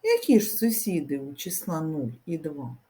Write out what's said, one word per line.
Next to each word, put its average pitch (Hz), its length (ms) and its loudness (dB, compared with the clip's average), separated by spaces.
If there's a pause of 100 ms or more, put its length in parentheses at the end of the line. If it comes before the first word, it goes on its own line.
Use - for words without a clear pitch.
Які 427 380 6
ж - 100 -2
сусіди 170 680 0
у 139 160 -8
числа 175 460 -4
нуль 156 300 -2 (160)
і 165 120 -4
два? 143 380 -8 (140)